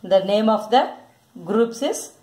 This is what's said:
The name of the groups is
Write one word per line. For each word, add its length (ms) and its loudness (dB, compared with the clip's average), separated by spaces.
The 200 2
name 240 0
of 240 0
the 200 2
groups 380 0
is 300 -6